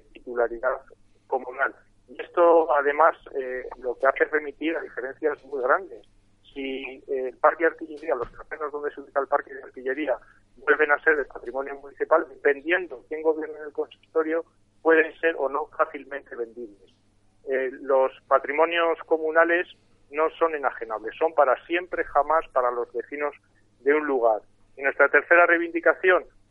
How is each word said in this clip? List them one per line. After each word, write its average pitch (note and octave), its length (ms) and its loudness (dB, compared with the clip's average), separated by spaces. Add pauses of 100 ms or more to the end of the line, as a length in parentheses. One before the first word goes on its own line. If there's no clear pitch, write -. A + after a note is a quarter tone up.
(140)
titularidad A#2+ 680 -4 (440)
comunal. B2+ 480 -4 (340)
Y B2+ 140 -16
esto, E3 540 4
además, D3 400 4 (200)
eh, B2+ 280 -6 (180)
lo B2 160 -6
que C3+ 80 0
hace C#3+ 200 4
remitir D3+ 500 -4
a D3 60 -6
diferencias C3+ 640 -6
muy C3+ 180 -6
grandes. C#3 420 -2 (480)
Si, C3+ 300 -8 (240)
eh, C3 220 -4
el - 80 -18
parque D#3 260 2
de D#3+ 80 4
artillería, D#3 420 -6
los A#2+ 180 -4
terrenos D3+ 400 -10
donde D3 220 -6
se C#3+ 80 -16
ubica C#3 200 -4
el C3+ 60 -4
parque - 280 -2
de D3 80 -16
artillería, C3+ 540 -4 (400)
vuelven D3 340 2
a C#3+ 80 2
ser D#3+ 160 4
de C3+ 100 -2
patrimonio C3+ 560 -10
municipal, - 480 0
dependiendo D3+ 800 -2
quién D#3 160 -8
gobierne D#3 420 -2
el D3 80 -14
consistorio, D#3 720 -4 (380)
pueden D#3+ 360 4
ser E3 200 0
o C3+ 100 -2
no D3 160 -4 (100)
fácilmente C#3 600 -6
vendibles. A2+ 580 -12 (560)
Eh, C3 220 -2 (100)
los C3+ 300 2 (160)
patrimonios D#3+ 800 0
comunales E3 640 0 (440)
no D#3 260 -2
son D#3+ 180 0
enajenables, A2+ 640 -6
son D#3+ 160 -2
para C3+ 320 4
siempre, E3+ 400 -4
jamás D3+ 480 0
para B2+ 160 2
los A#2+ 240 -6
vecinos C#3+ 400 -8 (460)
de C#3 160 2
un D3+ 100 0
lugar. A#2 360 2 (360)
Y C3+ 40 -14
nuestra C#3 280 4
tercera F3 360 6
reivindicación E3+ 800 2 (280)